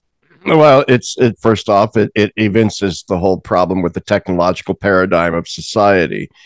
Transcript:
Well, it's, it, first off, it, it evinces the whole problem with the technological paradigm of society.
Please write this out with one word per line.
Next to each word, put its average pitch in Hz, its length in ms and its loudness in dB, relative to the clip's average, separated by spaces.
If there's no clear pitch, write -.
Well, 151 400 4
it's, - 320 0
it, 117 200 2
first 110 300 0
off, 107 280 2
it, 104 180 0
it 104 220 0
evinces 101 720 -2
the 95 100 -2
whole 90 220 -2
problem 90 420 -2
with 85 100 -4
the 92 80 -10
technological 92 720 -2
paradigm 92 640 0
of 85 140 -6
society. 90 800 -2